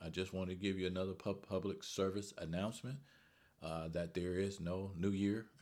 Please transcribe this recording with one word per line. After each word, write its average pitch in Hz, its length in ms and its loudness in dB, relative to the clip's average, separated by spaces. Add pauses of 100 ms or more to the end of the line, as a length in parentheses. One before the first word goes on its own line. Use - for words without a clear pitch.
I 82 40 -4
just 92 260 -2
wanted 92 160 0
to 92 160 -2
give 95 120 4
you 92 80 2
another 92 260 2
pub-, 98 340 -4
public 95 380 0
service 98 540 0
announcement, 104 600 -2 (640)
uh, 80 260 -2
that 85 260 0
there 90 200 0
is 98 260 0
no 92 360 -2
New 95 140 4
Year. 101 360 2 (160)